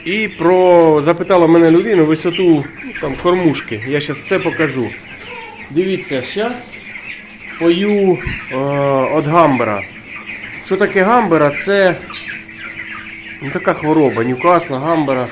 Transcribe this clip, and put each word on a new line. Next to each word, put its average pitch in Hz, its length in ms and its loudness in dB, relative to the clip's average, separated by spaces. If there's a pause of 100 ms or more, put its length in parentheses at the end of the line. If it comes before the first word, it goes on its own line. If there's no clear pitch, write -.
і 208 240 -2
про, 170 720 4
запитала 175 440 4
мене 170 240 6
людина, 185 320 4
висоту, 160 640 2 (200)
ну, 254 160 -12
там, 139 220 -6
кормушки. 170 640 0
Я 143 120 -2
щас 143 180 -6
все - 200 -2
покажу. 147 500 -2 (840)
Дивіться, 165 520 -2
щас 240 480 -8 (880)
пою, 190 600 2 (340)
е, 127 40 -6 (560)
от 151 140 0
гамбера. 131 560 2 (840)
Що 190 100 -2
таке 196 260 0
гамбера? 185 480 2
Це, 190 460 0 (1500)
ну, 139 80 -8
така 175 240 -2
хвороба, 147 500 2
Ньюкасла, 143 540 0
гамбера. 139 540 -2